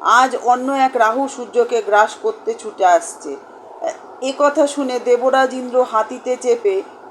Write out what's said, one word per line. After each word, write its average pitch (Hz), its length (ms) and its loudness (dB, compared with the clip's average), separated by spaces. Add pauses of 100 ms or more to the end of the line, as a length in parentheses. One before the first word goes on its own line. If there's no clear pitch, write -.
আজ 247 440 4
অন্য 247 280 0
এক 269 220 2
রাহু 240 340 0
সূর্যকে 220 580 -2
গ্রাস 208 360 2
করতে 214 320 -6
ছুটে 208 300 -6
আসছে। 165 520 0 (880)
এ 269 160 -4
কথা 285 280 4
শুনে 262 380 -4
দেবরাজ 254 500 2
ইন্দ্র 254 280 -2
হাতিতে 247 580 -2
চেপে 233 420 0 (280)